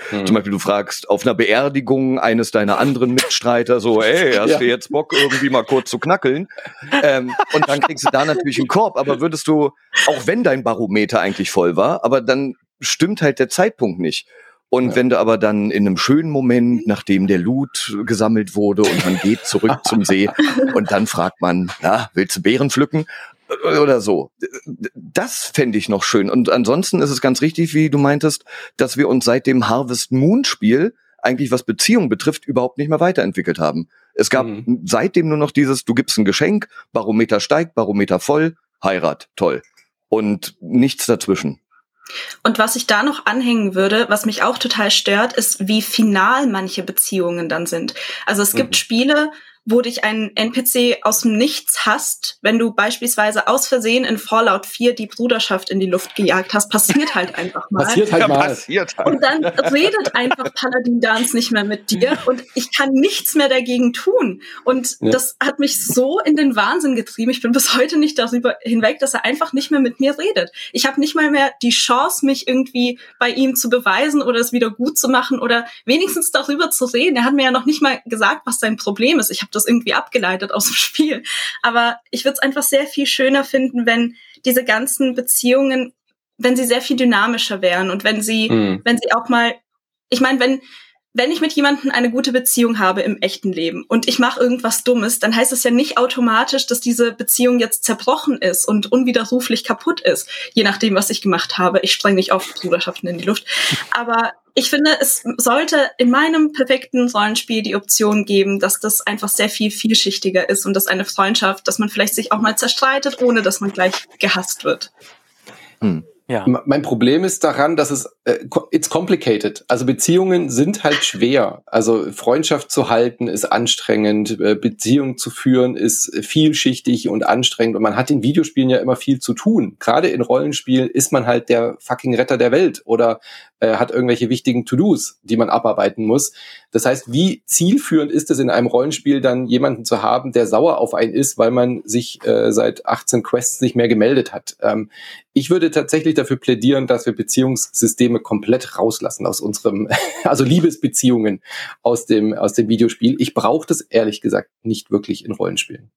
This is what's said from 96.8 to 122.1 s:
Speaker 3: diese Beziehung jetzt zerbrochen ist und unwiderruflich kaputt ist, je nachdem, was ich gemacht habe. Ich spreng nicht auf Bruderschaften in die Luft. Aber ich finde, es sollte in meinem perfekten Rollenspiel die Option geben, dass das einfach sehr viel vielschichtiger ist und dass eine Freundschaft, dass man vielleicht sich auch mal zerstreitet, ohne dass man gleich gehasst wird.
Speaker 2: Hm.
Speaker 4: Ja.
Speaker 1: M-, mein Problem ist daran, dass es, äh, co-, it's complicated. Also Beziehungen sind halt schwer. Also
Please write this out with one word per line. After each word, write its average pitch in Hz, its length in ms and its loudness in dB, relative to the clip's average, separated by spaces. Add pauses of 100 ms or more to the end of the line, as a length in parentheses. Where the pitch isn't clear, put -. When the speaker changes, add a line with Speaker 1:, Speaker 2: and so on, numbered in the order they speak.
Speaker 3:
diese 233 320 0
Beziehung 247 460 0
jetzt 226 260 -2
zerbrochen 240 540 0
ist 185 280 0
und 208 240 0
unwiderruflich 247 720 0
kaputt - 360 -2
ist, - 300 0 (240)
je 226 100 4
nachdem, 196 300 0
was 202 160 0
ich 208 100 -6
gemacht - 380 -2
habe. 180 240 2
Ich 202 100 0
spreng 202 220 2
nicht 185 180 0
auf 190 220 -2
Bruderschaften 180 560 -4
in 175 80 -8
die 175 80 -10
Luft. 202 180 -2 (460)
Aber 233 420 -2 (220)
ich 262 140 0
finde, 294 220 2 (100)
es - 220 0 (160)
sollte 302 380 2 (200)
in 247 140 4
meinem 311 420 4
perfekten 262 580 0
Rollenspiel 220 520 -2
die 208 140 -4
Option 208 500 0
geben, 196 320 2
dass 196 220 0
das 214 260 -2
einfach 208 240 -4
sehr 208 180 0
viel 214 220 -2
vielschichtiger 196 800 0
ist 196 160 -2
und 196 80 0
dass 190 120 0
eine 190 200 -2
Freundschaft, 196 640 0
dass - 100 -2
man 208 100 0
vielleicht 208 260 -2
sich - 180 -4
auch 214 80 0
mal 220 160 0
zerstreitet, 269 640 -2
ohne 240 200 4
dass - 200 0
man 196 100 -2
gleich 185 220 0 (240)
gehasst 185 460 -4
wird. - 280 -4 (880)
Speaker 2:
Hm. 85 240 0 (240)
Speaker 4:
Ja. 117 180 -2
Speaker 1:
M-, 127 200 0
mein 143 160 0
Problem 131 420 2
ist 180 200 -4
daran, 147 320 2
dass 147 140 0
es, 135 180 -6 (160)
äh, - 240 0
co-, - 220 -2
it's - 180 0
complicated. 104 800 0
Also 123 160 0
Beziehungen 175 640 2
sind 147 340 0
halt 147 200 0
schwer. 117 640 0
Also 110 460 0